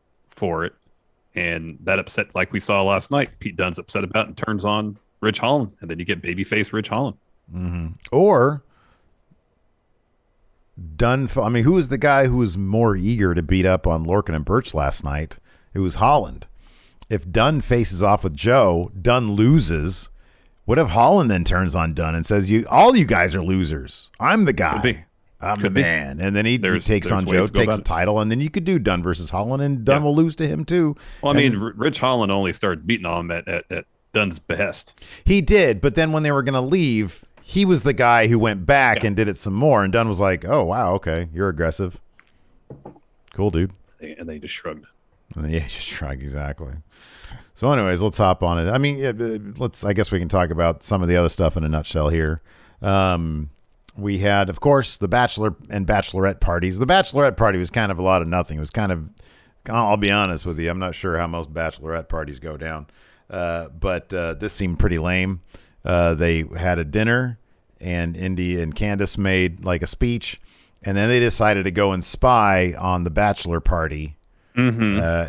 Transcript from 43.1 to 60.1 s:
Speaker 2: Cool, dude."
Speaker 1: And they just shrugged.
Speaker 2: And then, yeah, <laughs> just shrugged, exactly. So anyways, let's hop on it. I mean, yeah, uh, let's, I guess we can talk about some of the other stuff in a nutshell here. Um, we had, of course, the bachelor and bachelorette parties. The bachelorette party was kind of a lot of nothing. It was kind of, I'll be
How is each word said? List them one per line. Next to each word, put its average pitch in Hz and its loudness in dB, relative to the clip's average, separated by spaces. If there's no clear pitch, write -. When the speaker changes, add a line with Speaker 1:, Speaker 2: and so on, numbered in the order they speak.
Speaker 2:
Cool, 101 -2
dude." 90 -2
Speaker 1:
And 78 -16
they 78 -12
just 76 -14
shrugged. 78 -14
Speaker 2:
And 76 -8
then, 76 -6
yeah, 80 0
<laughs> 73 -6
just - -12
shrugged, 67 -10
exactly. 71 -10
So 123 0
anyways, 95 2
let's 101 0
hop 92 2
on 85 2
it. 82 0
I 117 0
mean, 143 -2
yeah, 135 -2
uh, 113 -4
let's, 127 -6
I 101 0
guess 98 0
we 98 0
can 87 -4
talk 87 0
about 85 0
some 95 -2
of 85 2
the 87 4
other 87 4
stuff 80 0
in 82 -2
a 78 -2
nutshell 76 -2
here. 80 -2
Um, 87 0
we 101 -4
had, 101 2
of 90 -10
course, 139 2
the 101 -2
bachelor 107 0
and 98 -4
bachelorette 95 0
parties. 90 0
The 127 0
bachelorette 143 2
party 104 2
was 90 -4
kind 107 0
of 85 -6
a 90 -4
lot 92 4
of 82 -6
nothing. 85 -2
It 76 -6
was 76 -6
kind 104 -2
of, 80 -6
I'll 110 2
be 101 0